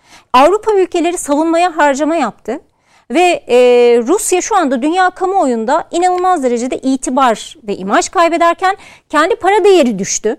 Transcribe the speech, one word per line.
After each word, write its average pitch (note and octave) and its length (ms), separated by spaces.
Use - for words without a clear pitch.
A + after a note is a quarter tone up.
Avrupa F4+ 400
ülkeleri F4 440
savunmaya E4 600
harcama D4 380
yaptı. B3+ 440
Ve, E4+ 360
e, B3 100
Rusya F4+ 340
şu - 140
anda C#4 260
dünya F4+ 280
kamuoyunda D#4 800
inanılmaz F4+ 520
derecede B3 340
itibar C4+ 800
ve G3+ 100
imaj G#3 320
kaybederken E4+ 680
kendi D#4+ 260
para F#4+ 280
değeri C#4+ 360
düştü. G#3+ 400